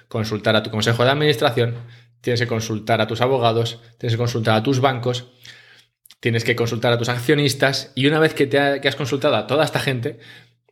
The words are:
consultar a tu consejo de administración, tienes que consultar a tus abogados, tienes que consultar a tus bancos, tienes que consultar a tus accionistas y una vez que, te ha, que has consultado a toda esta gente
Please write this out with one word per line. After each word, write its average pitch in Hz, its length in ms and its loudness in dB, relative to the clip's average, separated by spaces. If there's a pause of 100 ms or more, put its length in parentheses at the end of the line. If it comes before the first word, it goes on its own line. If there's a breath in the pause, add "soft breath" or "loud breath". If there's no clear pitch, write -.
consultar 110 480 -2
a 107 80 2
tu 113 80 -8
consejo 113 320 0
de 131 80 4
administración, 143 640 0 (460 loud breath)
tienes 120 180 -2
que 120 80 0
consultar 110 540 -2
a 107 60 0
tus 113 140 -4
abogados, 117 600 2 (160 loud breath)
tienes 120 160 -2
que 113 40 0
consultar 117 380 0
a 110 80 2
tus 135 160 2
bancos, 123 520 -2 (880 loud breath)
tienes 113 240 0
que 110 100 2
consultar 117 380 0
a 117 40 0
tus 117 120 -2
accionistas 135 840 0
y 131 140 0
una 156 120 2
vez 156 140 2
que, 143 140 0
te 139 100 0
ha, 139 220 2
que 143 80 -2
has 123 80 0
consultado 143 400 0
a 107 100 -2
toda 147 200 2
esta 139 140 -4
gente 127 400 -4 (520 loud breath)